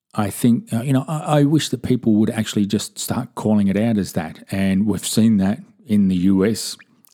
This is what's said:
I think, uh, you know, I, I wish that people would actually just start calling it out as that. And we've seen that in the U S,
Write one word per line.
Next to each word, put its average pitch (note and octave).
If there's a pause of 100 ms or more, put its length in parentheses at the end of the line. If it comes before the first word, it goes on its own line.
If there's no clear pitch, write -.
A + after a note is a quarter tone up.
(140)
I G#2
think, -
uh, A2+
you C#3
know, C3
I, D#3
I C#3+
wish D3
that -
people A#2
would G#2+
actually G#2+
just G2+
start -
calling G#2
it F#2+
out A2+
as F#2+
that. D#2+
And G2
we've G2
seen A2+
that G2 (260)
in G#2
the F#2
U F#2+
S, G#2+ (380)